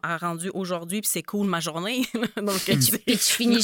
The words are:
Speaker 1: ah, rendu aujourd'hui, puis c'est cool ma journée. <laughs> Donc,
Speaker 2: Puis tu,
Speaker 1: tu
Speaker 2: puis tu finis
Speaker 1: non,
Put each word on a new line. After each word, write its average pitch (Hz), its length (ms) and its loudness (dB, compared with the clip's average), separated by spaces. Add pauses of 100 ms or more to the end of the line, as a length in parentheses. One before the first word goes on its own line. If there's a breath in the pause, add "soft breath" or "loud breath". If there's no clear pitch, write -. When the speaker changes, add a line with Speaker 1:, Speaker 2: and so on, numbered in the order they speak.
Speaker 1:
ah, 165 140 -4
rendu 170 360 -4
aujourd'hui, 180 480 -4
puis - 100 -2
c'est 170 120 -2
cool 208 240 0
ma 175 120 0
journée. 175 540 -2
<laughs> 233 240 -4
Donc, 202 280 0
Speaker 2:
Puis 185 140 4
tu, 127 120 4
Speaker 1:
tu 220 80 0
Speaker 2:
puis 233 180 2
tu - 60 -2
finis 233 320 4
Speaker 1:
non, 233 80 4